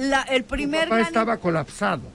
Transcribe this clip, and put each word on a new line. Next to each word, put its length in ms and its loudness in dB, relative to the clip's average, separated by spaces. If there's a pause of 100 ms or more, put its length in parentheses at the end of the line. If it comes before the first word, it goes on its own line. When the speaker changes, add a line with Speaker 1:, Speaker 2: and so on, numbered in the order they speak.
Speaker 1:
la, 220 2
el 220 2
Speaker 2:
Tu 40 -14
Speaker 1:
primer 360 0
Speaker 2:
papá 120 2
Speaker 1:
gran 100 4
Speaker 2:
estaba 300 0
colapsado. 640 -2 (120)